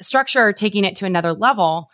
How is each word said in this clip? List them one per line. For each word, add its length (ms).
structure, 520
taking 320
it 120
to 100
another 260
level, 600